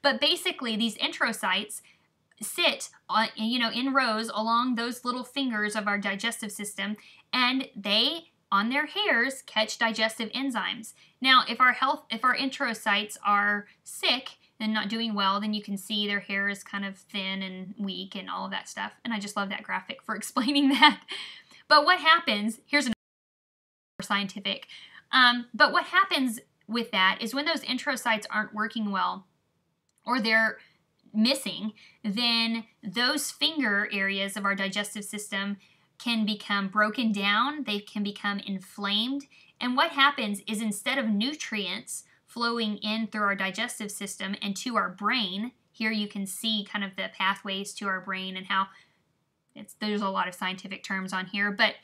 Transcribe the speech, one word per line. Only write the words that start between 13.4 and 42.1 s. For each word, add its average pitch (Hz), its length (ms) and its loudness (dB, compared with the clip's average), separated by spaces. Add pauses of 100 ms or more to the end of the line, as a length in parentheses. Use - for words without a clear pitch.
sick - 540 -2 (220)
and 214 140 0
not 208 160 -2
doing 226 240 -2
well, 196 260 2
then 214 140 -2
you 208 80 -4
can 202 160 -6
see 208 300 -4
their 202 120 0
hair 202 300 -2
is 196 140 -6
kind 196 220 -6
of 196 120 -8
thin 190 440 -6
and 185 360 -10
weak 190 380 -8
and 185 140 -10
all 190 160 -6
of 196 60 -8
that - 180 -8
stuff. 202 220 -8 (120)
And 233 100 -4
I 208 60 -2
just 196 160 -8
love 196 140 -2
that - 140 -8
graphic - 400 -8
for 214 120 -6
<laughs> - 20 -8
explaining 269 520 6
that. 285 320 8 (680)
But 294 180 10
what 359 140 6
happens, 240 680 4
here's 294 200 2
another 233 100 0 (1040)
more - 60 -10
scientific. 196 640 -2 (440)
Um, 247 420 6
but 294 180 6
what 349 140 2
happens 320 540 2 (280)
with 226 240 -2
that 190 300 4
is 226 120 -4
when 285 120 0
those 320 160 0
enterocytes 247 680 -2
aren't 214 240 -2
working 214 380 -2
well 185 340 -2 (800)
or 247 140 0
they're 220 380 2 (560)
missing, 214 600 0 (300)
then 226 640 0 (160)
those 240 500 0
finger 262 600 0
areas 196 460 -2
of 202 80 -4
our 196 100 2
digestive 202 480 -4
system 202 540 -6 (400)
can 226 280 0
become 202 420 -2
broken 214 440 2
down, 214 540 0
they 208 140 -2
can 208 240 -8
become 202 360 -4
inflamed. 208 840 -4 (340)
And 247 160 0
what 320 160 4
happens 269 560 2
is 220 140 -2
instead 233 360 -2
of 226 100 0
nutrients 214 960 -2 (200)